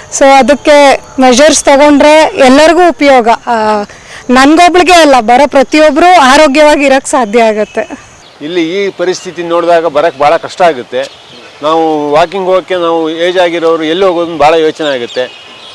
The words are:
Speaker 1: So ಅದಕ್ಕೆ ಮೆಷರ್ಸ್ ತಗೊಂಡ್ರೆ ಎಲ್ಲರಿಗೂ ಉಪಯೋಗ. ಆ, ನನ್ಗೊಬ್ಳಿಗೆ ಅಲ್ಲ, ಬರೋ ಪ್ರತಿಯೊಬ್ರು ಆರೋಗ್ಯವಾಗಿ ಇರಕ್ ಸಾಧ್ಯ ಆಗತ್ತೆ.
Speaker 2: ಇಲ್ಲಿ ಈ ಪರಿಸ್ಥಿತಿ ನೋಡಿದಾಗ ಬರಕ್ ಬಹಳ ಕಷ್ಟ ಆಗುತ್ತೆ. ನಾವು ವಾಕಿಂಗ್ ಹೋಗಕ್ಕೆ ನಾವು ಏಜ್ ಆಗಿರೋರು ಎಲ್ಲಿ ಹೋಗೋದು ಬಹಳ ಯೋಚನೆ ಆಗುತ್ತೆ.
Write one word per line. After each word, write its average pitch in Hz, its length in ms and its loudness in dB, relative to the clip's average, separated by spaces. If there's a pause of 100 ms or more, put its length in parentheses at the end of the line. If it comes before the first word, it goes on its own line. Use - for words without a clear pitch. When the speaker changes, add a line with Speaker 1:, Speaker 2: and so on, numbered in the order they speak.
(200)
Speaker 1:
So 285 60 2
ಅದಕ್ಕೆ 277 760 2 (180)
ಮೆಷರ್ಸ್ 262 440 2
ತಗೊಂಡ್ರೆ 294 760 2
ಎಲ್ಲರಿಗೂ 311 520 4
ಉಪಯೋಗ. 262 380 0 (200)
ಆ, 247 40 -2 (800)
ನನ್ಗೊಬ್ಳಿಗೆ 320 640 2
ಅಲ್ಲ, 311 260 4
ಬರೋ 240 280 2
ಪ್ರತಿಯೊಬ್ರು 311 720 2
ಆರೋಗ್ಯವಾಗಿ 294 680 2
ಇರಕ್ 269 220 0
ಸಾಧ್ಯ 233 360 -2
ಆಗತ್ತೆ. 214 540 -6 (440)
Speaker 2:
ಇಲ್ಲಿ 175 440 -6
ಈ 190 40 -6
ಪರಿಸ್ಥಿತಿ 175 540 -8
ನೋಡಿದಾಗ 170 420 -2
ಬರಕ್ 147 320 -4
ಬಹಳ 143 200 0
ಕಷ್ಟ - 240 -10
ಆಗುತ್ತೆ. 131 400 -2 (640)
ನಾವು 156 480 -2
ವಾಕಿಂಗ್ 175 360 -2
ಹೋಗಕ್ಕೆ 185 280 -2
ನಾವು 165 340 -4
ಏಜ್ 175 280 -4
ಆಗಿರೋರು 165 460 -2
ಎಲ್ಲಿ 175 220 -2
ಹೋಗೋದು 170 320 -4
ಬಹಳ 147 160 0
ಯೋಚನೆ 156 340 -2
ಆಗುತ್ತೆ. 123 560 -8 (320)